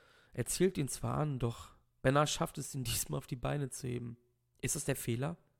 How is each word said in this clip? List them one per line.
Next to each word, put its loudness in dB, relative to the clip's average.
Er -4
zählt 2
ihn 0
zwar -4
an, 0
doch -4
Bernard 8
schafft -2
es, -6
ihn -4
<laughs> -6
diesmal 0
auf -8
die -6
Beine -2
zu -8
heben. -6
Ist 0
das -4
der 2
Fehler -2